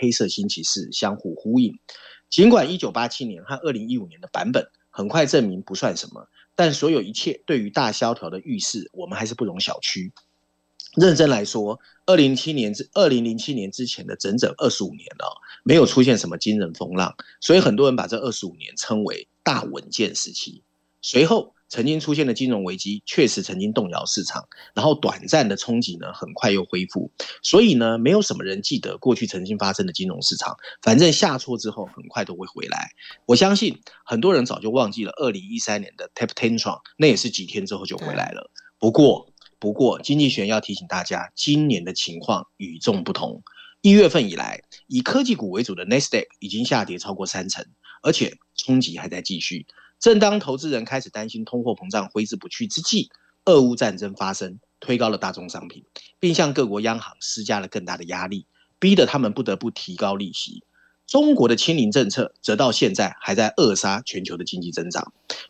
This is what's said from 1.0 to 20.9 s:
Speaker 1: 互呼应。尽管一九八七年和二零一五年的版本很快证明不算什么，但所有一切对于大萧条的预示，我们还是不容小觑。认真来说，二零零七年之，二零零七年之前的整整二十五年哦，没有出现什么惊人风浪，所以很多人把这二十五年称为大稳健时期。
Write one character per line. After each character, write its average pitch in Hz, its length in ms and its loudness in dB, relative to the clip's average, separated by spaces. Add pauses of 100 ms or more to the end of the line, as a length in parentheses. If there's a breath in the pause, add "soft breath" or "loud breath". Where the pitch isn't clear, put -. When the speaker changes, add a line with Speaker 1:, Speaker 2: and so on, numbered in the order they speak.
Speaker 1:
互 87 180 -10
呼 113 240 0
应。 120 180 2 (540 loud breath)
尽 196 180 8
管 180 220 6
一 180 80 -4
九 110 140 -6
八 120 160 -2
七 - 160 -8
年 92 180 -10
和 120 140 -8
二 147 160 -4
零 110 160 -6
一 123 100 -2
五 156 80 -6
年 - 140 -20
的 - 80 -18
版 - 240 -4
本 - 160 0 (220)
很 101 180 -6
快 147 180 2
证 131 220 4
明 92 120 -6
不 98 140 -12
算 98 220 -4
什 - 160 -12
么， - 160 -20 (260 soft breath)
但 165 180 2
所 147 160 0
有 151 140 2
一 101 100 -10
切 - 340 -6
对 143 120 0
于 104 100 -2
大 117 220 0
萧 117 240 -2
条 82 160 -10
的 92 80 -10
预 110 220 -6
示， - 320 -6
我 180 160 -12
们 175 100 -8
还 110 80 -4
是 113 80 -8
不 120 100 -4
容 92 140 -6
小 - 220 -4
觑。 92 320 -6 (840)
认 170 220 6
真 151 140 6
来 113 120 0
说， 107 380 -4 (240 soft breath)
二 185 120 6
零 139 160 6
零 131 40 0
七 156 160 -6
年 110 220 -2
之， 98 180 -10
二 190 160 4
零 123 160 2
零 113 140 -2
七 143 160 -6
年 98 160 -6
之 127 160 -8
前 95 200 -10
的 101 80 -10
整 98 220 -4
整 120 220 0
二 - 100 0
十 - 160 -2
五 87 40 -8
年 76 180 -18 (140)
哦， - 200 -10 (240 loud breath)
没 143 100 6
有 156 120 10
出 131 160 4
现 123 160 6
什 - 100 -6
么 85 80 -6
惊 107 220 0
人 92 160 -2
风 87 180 -10
浪， 92 240 -2 (240 loud breath)
所 - 160 6
以 190 40 8
很 120 140 2
多 135 140 6
人 127 80 2
把 117 100 -2
这 113 120 -6
二 123 120 -4
十 - 140 -8
五 85 120 -10
年 58 200 -16
称 107 260 -4
为 - 240 -6 (160)
大 135 200 0
稳 71 260 -10
健 101 260 -2
时 - 180 -6
期。 - 300 -12 (380)